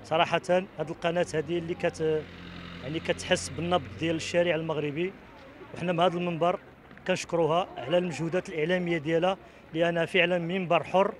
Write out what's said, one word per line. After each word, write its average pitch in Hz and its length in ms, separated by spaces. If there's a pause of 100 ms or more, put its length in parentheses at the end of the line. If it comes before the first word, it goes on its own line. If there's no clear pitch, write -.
صراحة 160 460
هاد 180 400
القناة 170 440
هادي 156 240
اللي 170 160
كت-، 156 500 (600)
يعني 156 160
كتحس - 500
بالنبض 175 500
ديال 165 160
الشارع 170 400
المغربي، 160 580 (600)
وحنا 175 180
من 165 80
هذا 175 180
المنبر 175 420 (480)
كنشكروها 170 600 (100)
على 156 200
المجهودات 165 520
الإعلامية 170 480
ديالها، 165 400 (360)
لأنها 170 320
فعلًا 175 320
منبر 170 460
حر 196 360